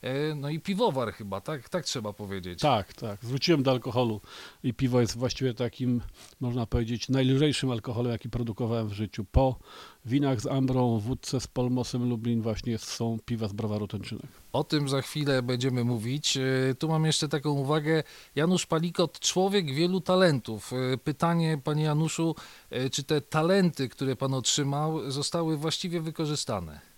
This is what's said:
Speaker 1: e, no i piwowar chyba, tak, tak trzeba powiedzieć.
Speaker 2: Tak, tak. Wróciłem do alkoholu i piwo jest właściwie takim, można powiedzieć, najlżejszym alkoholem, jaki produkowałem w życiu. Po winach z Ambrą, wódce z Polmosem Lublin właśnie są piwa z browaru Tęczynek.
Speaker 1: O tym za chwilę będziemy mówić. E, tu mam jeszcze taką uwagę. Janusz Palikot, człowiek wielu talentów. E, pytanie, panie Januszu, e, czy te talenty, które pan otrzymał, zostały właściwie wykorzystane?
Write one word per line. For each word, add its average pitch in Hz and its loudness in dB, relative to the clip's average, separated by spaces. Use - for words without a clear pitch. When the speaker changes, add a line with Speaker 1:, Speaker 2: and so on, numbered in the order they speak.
Speaker 1:
e, 143 -4
no 143 -6
i 160 -4
piwowar 165 0
chyba, 98 -8
tak, 151 -8
tak 170 -4
trzeba 107 -4
powiedzieć. 95 -8
Speaker 2:
Tak, 120 2
tak. 104 -8
Wróciłem 139 2
do 135 4
alkoholu 117 0
i 123 0
piwo 123 2
jest 117 0
właściwie 123 -2
takim, 120 -2
można 120 -2
powiedzieć, 117 -2
najlżejszym 131 4
alkoholem, 120 -2
jaki 117 -6
produkowałem 113 -2
w 104 -6
życiu. 104 -4
Po 131 4
winach 135 2
z 135 -6
Ambrą, 127 2
wódce 127 -4
z - -8
Polmosem 123 0
Lublin 117 0
właśnie 110 -2
są 117 -4
piwa 113 -4
z 101 -6
browaru 104 -4
Tęczynek. - -8
Speaker 1:
O 135 2
tym 147 0
za 135 0
chwilę 139 0
będziemy 123 0
mówić. 123 -2
E, 131 2
tu 160 -2
mam 156 2
jeszcze 156 2
taką 147 0
uwagę. 151 2
Janusz 165 2
Palikot, 165 0
człowiek 185 2
wielu 175 2
talentów. 151 2
E, 127 0
pytanie, 160 2
panie 151 0
Januszu, 156 2
e, 131 -2
czy 139 -4
te 147 2
talenty, 165 2
które 135 -2
pan 135 -2
otrzymał, 143 0
zostały 160 -2
właściwie 165 -4
wykorzystane? 139 -4